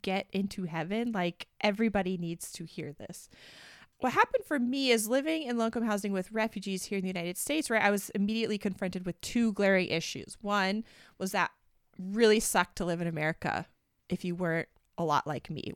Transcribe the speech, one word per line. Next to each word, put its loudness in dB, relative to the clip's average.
get -2
into -2
heaven, -2
like, -2
everybody 2
needs -6
to -10
hear -10
this." -16
What 0
happened 2
for 0
me 2
is 4
living 2
in -2
low-income 0
housing 0
with -2
refugees -2
here -2
in -2
the -2
United -4
States, -2
right? 4
I 6
was 0
immediately 0
confronted -6
with -8
two 0
glaring 4
issues. -6
One 0
was -4
that 0
really 6
sucked 0
to -2
live 0
in 0
America -2
if -4
you -2
weren't -2
a 0
lot 2
like -6
me, -8